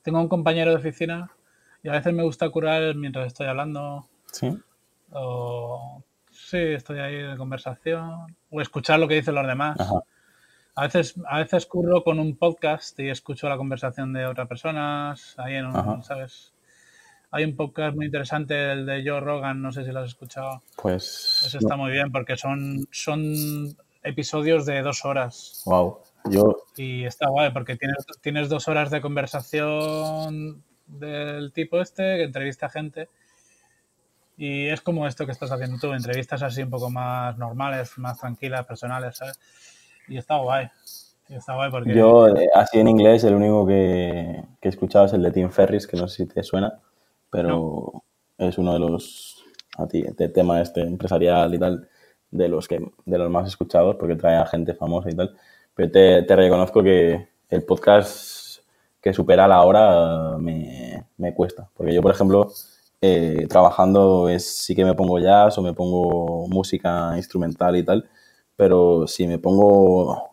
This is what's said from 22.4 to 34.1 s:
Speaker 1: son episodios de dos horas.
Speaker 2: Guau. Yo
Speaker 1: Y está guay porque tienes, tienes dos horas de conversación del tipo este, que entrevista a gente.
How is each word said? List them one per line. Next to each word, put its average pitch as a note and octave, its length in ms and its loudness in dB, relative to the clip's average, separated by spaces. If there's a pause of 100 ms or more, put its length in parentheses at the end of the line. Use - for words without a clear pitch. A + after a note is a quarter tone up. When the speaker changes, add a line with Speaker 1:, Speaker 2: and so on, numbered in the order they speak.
Speaker 1:
son D3+ 840 -6 (300)
episodios D3+ 640 -2
de C#3 160 -4
dos C3+ 240 -6
horas. C3+ 600 -8
Speaker 2:
Guau. F2+ 340 0 (300)
Yo G2+ 280 4 (180)
Speaker 1:
Y B2+ 300 -10
está C#3 240 -4
guay C#3+ 240 0
porque B2+ 240 -8
tienes, C#3 280 -8 (140)
tienes D3 300 -6
dos D3+ 180 -6
horas D3+ 240 -2
de D3+ 80 -4
conversación D3+ 1600 -8 (260)
del D3 680 -12
tipo D#3+ 260 -4
este, F#3+ 380 -4
que E3+ 60 -2
entrevista C3+ 420 -8
a C#3 40 -10
gente. D#3 380 -12 (1300)